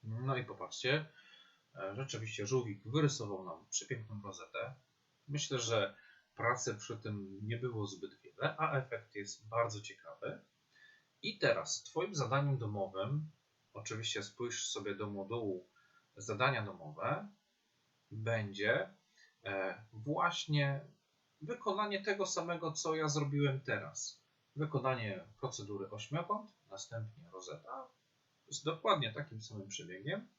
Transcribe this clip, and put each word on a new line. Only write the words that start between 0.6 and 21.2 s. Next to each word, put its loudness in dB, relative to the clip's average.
e, -4
rzeczywiście -2
żółwik 2
wyrysował 4
nam -10
przepiękną -4
rozetę. -6
Myślę, -2
że 2
pracy 2
przy -8
tym -6
nie -2
było -2
zbyt -8
wiele, -4
a 2
efekt -4
jest -8
bardzo 2
ciekawy. -8
I -4
teraz 4
twoim 0
zadaniem 4
domowym, 0
oczywiście -2
spójrz -4
sobie -2
do -2
modułu -2
zadania 2
domowe, -2
będzie, 2
e, -2
właśnie 2